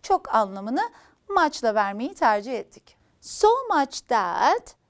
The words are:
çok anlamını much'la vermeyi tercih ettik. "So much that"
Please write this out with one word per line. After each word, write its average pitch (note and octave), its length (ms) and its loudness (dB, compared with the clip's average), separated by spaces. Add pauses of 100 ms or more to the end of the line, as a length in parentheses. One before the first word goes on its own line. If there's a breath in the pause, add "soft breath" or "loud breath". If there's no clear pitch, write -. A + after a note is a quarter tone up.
çok - 320 -2
anlamını A3 560 -2 (380 soft breath)
much'la D4+ 460 0
vermeyi G#3+ 400 -4
tercih A3 380 0
ettik. - 440 -12 (240)
"So - 280 2 (260)
much C#4 340 0
that" A#3+ 680 0 (140)